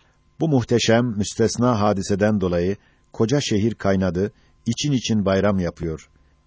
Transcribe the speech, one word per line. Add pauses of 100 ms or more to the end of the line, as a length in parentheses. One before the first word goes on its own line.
(400)
Bu
muhteşem, (100)
müstesna
hadiseden
dolayı (360)
koca
şehir
kaynadı, (340)
için
için
bayram
yapıyor. (380)